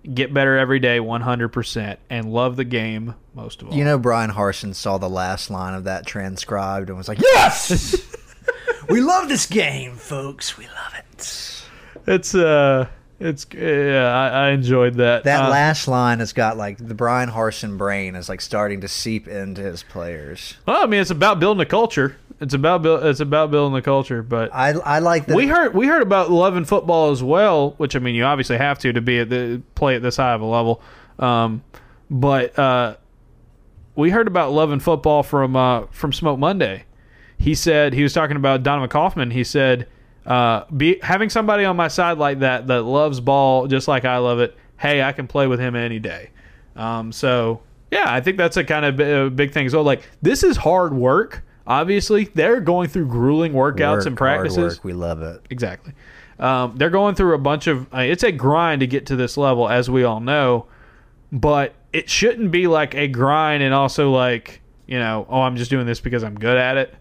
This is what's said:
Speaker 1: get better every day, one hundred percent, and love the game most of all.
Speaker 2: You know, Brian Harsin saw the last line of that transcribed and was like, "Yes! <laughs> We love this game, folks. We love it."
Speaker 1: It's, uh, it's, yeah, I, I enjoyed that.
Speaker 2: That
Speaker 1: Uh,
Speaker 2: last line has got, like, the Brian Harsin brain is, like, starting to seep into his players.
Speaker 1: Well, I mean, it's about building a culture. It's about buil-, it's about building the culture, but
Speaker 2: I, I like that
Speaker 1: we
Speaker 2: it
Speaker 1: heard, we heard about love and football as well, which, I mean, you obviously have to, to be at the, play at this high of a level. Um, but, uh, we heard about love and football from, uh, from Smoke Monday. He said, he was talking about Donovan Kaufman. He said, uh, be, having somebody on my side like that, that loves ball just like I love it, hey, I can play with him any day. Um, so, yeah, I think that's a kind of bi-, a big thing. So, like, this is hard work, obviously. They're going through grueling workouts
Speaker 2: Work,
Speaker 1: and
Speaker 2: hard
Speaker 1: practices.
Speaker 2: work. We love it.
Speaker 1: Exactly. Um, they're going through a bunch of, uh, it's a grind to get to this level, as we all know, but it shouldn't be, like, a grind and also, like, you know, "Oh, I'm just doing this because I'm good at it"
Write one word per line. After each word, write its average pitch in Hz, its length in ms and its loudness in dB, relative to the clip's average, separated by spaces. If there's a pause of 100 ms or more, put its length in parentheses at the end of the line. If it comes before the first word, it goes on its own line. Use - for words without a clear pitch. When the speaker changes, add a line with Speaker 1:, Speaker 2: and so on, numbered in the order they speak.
(140)
Speaker 1:
get 127 200 -2
better 135 240 4
every 131 220 2
day, 120 200 2
one 117 220 -4
hundred 120 280 -2
percent, 107 480 -6 (120)
and 113 240 -8
love 123 240 0
the 131 80 -4
game 113 500 -6 (180)
most 110 280 -16
of - 80 -18
all. - 40 -8
Speaker 2:
You 143 120 0
know, 147 120 2
Brian 117 340 0
Harsin 101 440 -4
saw 98 220 -4
the 92 120 -4
last 92 400 -6
line 92 260 -8
of 95 100 -10
that 95 200 -6
transcribed 98 840 -8
and 92 80 -10
was 92 100 -12
like, 107 140 -6
"Yes! - 800 2
<laughs> - 880 -10
We 247 120 2
love 349 280 2
this 269 160 -2
game, 135 500 -4
folks. 139 600 -10
We 113 80 -20
love - 320 -14
it." - 680 -16 (420)
Speaker 1:
It's, 185 280 0
uh, 143 540 4 (320)
it's, 160 320 -6
yeah, 139 640 0
I, 131 340 2
I - 40 4
enjoyed 127 440 2
that. 120 300 4
Speaker 2:
That 139 200 2
Speaker 1:
Uh, 131 40 2
Speaker 2:
last 147 400 2
line 123 300 2
has 113 120 -4
got, 113 240 0
like, 101 220 -8
the 113 160 -12
Brian 123 360 -2
Harsin 110 480 -4
brain 98 380 -4
is, 90 140 -12
like, 92 100 -10
starting 104 420 -4
to 98 60 -10
seep 110 400 -6
into 98 340 -10
his 90 220 -10
players. 85 680 -12 (120)
Speaker 1:
Well, 311 160 2
I - 40 4
mean, 208 160 2
it's 165 80 -2
about 180 320 2
building 196 180 2
a 160 60 0
culture. 190 500 0 (240)
It's 139 140 -6
about 160 300 2
buil-, 160 220 2
it's 143 140 2
about 151 320 0
building 143 220 2
the 131 80 -2
culture, 135 420 -2
but 117 300 -4
Speaker 2:
I, 131 160 0
I 151 300 0
like 170 260 2
that - 100 0
Speaker 1:
we 262 100 4
Speaker 2:
it 277 40 0
Speaker 1:
heard, 311 240 2
we 226 140 2
heard 311 160 4
about 190 280 2
love 180 240 4
and 170 100 -2
football 165 460 2
as 127 120 -2
well, 156 540 2
which, 143 180 -4
I 131 40 0
mean, 123 160 -2
you 117 80 2
obviously 135 340 0
have 139 220 0
to, 123 140 0
to 120 80 0
be 120 180 2
at 113 100 -2
the, 123 320 -2 (140)
play 135 200 0
at 113 80 -4
this 123 140 -2
high 127 160 2
of 110 80 -2
a 110 40 -6
level. 117 340 0 (400)
Um, 117 440 0 (460)
but, 135 480 0
uh, 127 380 2 (1000)
we 156 160 2
heard 226 160 2
about 175 240 0
love 151 200 2
and 139 100 -2
football 151 420 2
from, 131 340 0
uh, 123 340 2
from 143 220 -4
Smoke 147 260 -2
Monday. 143 440 -2 (560)
He 151 160 2
said, 147 380 2
he 143 100 2
was 139 100 0
talking 147 240 0
about 135 260 2
Donovan 139 260 -2
Kaufman. 151 420 0
He 123 120 -2
said, 127 440 0 (380)
uh, 120 400 2 (100)
be, 160 280 2
having 196 260 0
somebody 214 360 0
on 185 100 0
my 170 120 0
side 170 300 0
like 143 220 0
that, 127 280 0
that 123 160 2
loves 139 360 0
ball 131 480 2
just 135 200 0
like 131 180 0
I 127 120 2
love 120 220 2
it, 120 160 0 (220)
hey, 147 260 0
I 139 80 0
can 139 160 -10
play 139 200 0
with 123 120 0
him 123 160 -4
any 117 240 -4
day. 92 320 -10 (440)
Um, 113 360 -6
so, 117 500 0 (300)
yeah, 208 200 0
I 127 100 0
think 185 160 -2
that's 170 200 0
a 170 60 0
kind 151 220 -2
of 135 120 0
bi-, 147 60 2
a 139 260 2
big 139 240 0
thing. 135 160 0
So, 151 140 2
like, 139 180 2 (200)
this 190 220 2
is 202 140 4
hard 170 360 2
work, 135 500 0 (240)
obviously. 190 680 2
They're 214 260 2
going 175 300 0
through 170 180 -2
grueling 143 460 2
workouts 143 440 2
Speaker 2:
Work, - 100 0
Speaker 1:
and 127 120 -4
Speaker 2:
hard 139 200 2
Speaker 1:
practices. 87 380 -2
Speaker 2:
work. - 60 -20
We 92 100 -8
love 85 280 -6
it. 82 280 -12
Speaker 1:
Exactly. 120 440 -8 (460)
Um, 127 360 0
they're 147 140 0
going 196 260 2
through 180 200 4
a 143 40 -2
bunch 139 280 0
of, 131 160 0 (100)
uh, 131 60 -4
it's 139 240 0
a 220 80 2
grind 147 500 2
to 131 60 2
get 135 180 -2
to 139 100 -4
this 123 220 -2
level, 123 320 2
as 123 200 2
we 127 140 2
all 113 160 0
know, 127 460 0 (640)
but 143 420 0 (200)
it 160 160 -6
shouldn't 226 420 0
be, 180 140 2
like, 151 300 2
a 143 120 0
grind 143 560 2
and 135 120 2
also, 139 360 2
like, 127 500 0 (260)
you 127 120 -6
know, 110 300 -2
"Oh, 131 120 0
I'm 127 140 0
just 120 140 -4
doing 131 160 0
this 117 160 -4
because 120 220 -4
I'm 104 140 -8
good 117 200 2
at 127 200 2
it" 131 240 -2